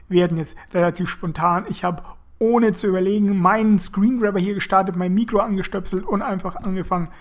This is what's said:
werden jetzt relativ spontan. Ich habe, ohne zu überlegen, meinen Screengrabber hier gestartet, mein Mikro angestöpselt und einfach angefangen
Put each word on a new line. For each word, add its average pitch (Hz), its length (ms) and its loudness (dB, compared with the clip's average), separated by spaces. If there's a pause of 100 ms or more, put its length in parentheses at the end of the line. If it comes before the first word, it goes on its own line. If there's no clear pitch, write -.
werden 175 300 2
jetzt - 180 -8 (160)
relativ 175 380 0
spontan. 175 580 -2
Ich - 140 -6
habe, 180 180 -4 (380)
ohne 226 340 4
zu 214 140 -4
überlegen, 196 520 2
meinen 208 400 4
Screengrabber 208 600 0
hier 202 160 -2
gestartet, 190 420 0
mein 180 160 0
Mikro 226 240 2
angestöpselt 196 680 -2
und 208 180 -2
einfach 185 360 -4
angefangen 180 500 -2 (140)